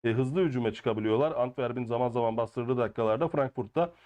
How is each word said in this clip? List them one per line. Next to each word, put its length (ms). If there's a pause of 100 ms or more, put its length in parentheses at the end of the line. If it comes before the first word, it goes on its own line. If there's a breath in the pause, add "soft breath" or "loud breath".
e, 60
hızlı 320
hücuma 300
çıkabiliyorlar. 600
Antwerp'in 540
zaman 240
zaman 280
bastırdığı 400
dakikalarda 500
Frankfurt'ta 640 (140 soft breath)